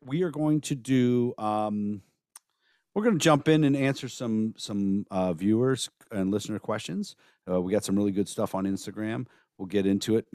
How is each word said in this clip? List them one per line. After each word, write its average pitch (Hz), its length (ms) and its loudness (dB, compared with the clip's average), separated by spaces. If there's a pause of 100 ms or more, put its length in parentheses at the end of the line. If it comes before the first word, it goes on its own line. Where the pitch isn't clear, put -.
we 143 220 -2
are 165 80 -2
going 151 300 2
to - 140 -4
do, 123 640 2
um, 104 640 -2 (920)
we're 208 100 -2
gonna 220 140 4
jump 147 300 4
in 156 160 6
and 139 120 4
answer 135 340 -2
some, 110 480 -2
some, 101 520 -2
uh, 92 240 0
viewers 110 560 0 (220)
and 95 180 -2
listener 104 300 -4
questions. 160 560 -6 (340)
Uh, 92 120 0
we 92 100 -2
got 101 120 2
some 98 120 -2
really 101 160 2
good 95 180 0
stuff 104 240 -4
on 95 120 -2
Instagram. 107 600 -6 (320)
We'll 98 100 -10
get 95 180 0
into 101 320 2
it, - 180 -2